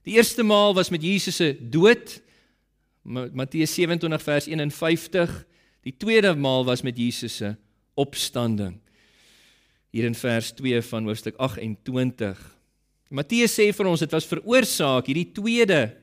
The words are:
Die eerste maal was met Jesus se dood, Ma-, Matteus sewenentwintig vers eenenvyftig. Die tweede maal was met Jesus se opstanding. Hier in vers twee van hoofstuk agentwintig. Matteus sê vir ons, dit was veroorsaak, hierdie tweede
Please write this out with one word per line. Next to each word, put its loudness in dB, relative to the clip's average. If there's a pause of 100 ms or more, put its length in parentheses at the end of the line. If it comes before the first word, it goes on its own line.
Die -4
eerste 4
maal 4
was 0
met -4
Jesus -2
se 0
dood, 2 (800)
Ma-, -8
Matteus -2
sewenentwintig 0
vers -2
eenenvyftig. -2 (360)
Die -10
tweede 4
maal 2
was 0
met -6
Jesus -4
se -6 (380)
opstanding. -4 (1080)
Hier -2
in -2
vers -2
twee -2
van -6
hoofstuk -6
agentwintig. -4 (500)
Matteus 0
sê 6
vir 0
ons, 2
dit -4
was -2
veroorsaak, 2
hierdie -2
tweede 2 (220)